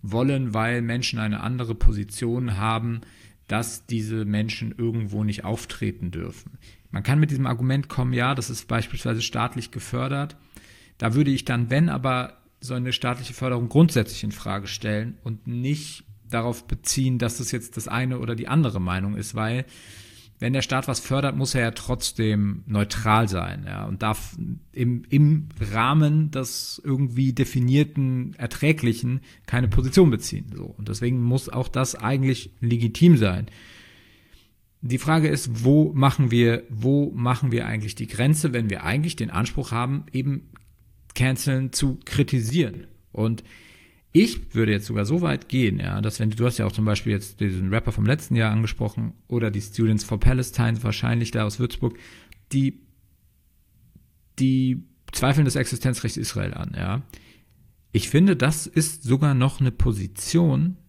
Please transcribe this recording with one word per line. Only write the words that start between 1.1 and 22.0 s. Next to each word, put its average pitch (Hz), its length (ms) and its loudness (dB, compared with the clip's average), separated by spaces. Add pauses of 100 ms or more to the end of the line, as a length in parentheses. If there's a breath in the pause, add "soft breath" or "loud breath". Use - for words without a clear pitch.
eine 107 220 -2
andere 117 340 -4
Position 110 800 0
haben, 113 440 -2 (460 loud breath)
dass - 380 -4
diese 110 400 -4
Menschen 107 520 -2
irgendwo 110 460 -2
nicht 104 200 -2
auftreten 104 680 -6
dürfen. - 460 -12 (340 soft breath)
Man - 120 -6
kann 143 160 2
mit 151 120 2
diesem 135 160 0
Argument 127 420 0
kommen, 127 240 -2
ja, 123 220 0
das 123 140 -6
ist - 180 -10
beispielsweise 113 540 -4
staatlich 117 500 -4
gefördert. 135 640 -6 (640 loud breath)
Da 113 160 0
würde 139 180 4
ich 131 140 0
dann, 120 240 0
wenn, 156 200 4
aber 127 480 -2 (220)
so 131 140 -10
eine 127 200 -4
staatliche 123 400 -4
Förderung 120 360 -2
grundsätzlich 147 540 4
in 104 80 -4
Frage 101 360 -8
stellen 107 560 -6
und 110 240 -10
nicht 131 560 -4 (260)
darauf 117 380 -4
beziehen, 127 500 0
dass 113 200 -2
das 120 140 -6
jetzt 117 260 -8
das 107 100 -8
eine 127 320 -2
oder 117 160 -4
die 113 120 -8
andere 135 320 2
Meinung 92 360 -2
ist, 104 200 -8
weil 113 300 -2 (720 loud breath)
wenn 120 140 -2
der 135 100 0
Staat 135 240 -2
was 127 120 -4
fördert, 139 360 -2
muss 135 180 -2
er 127 80 2
ja 113 100 0
trotzdem 107 960 -2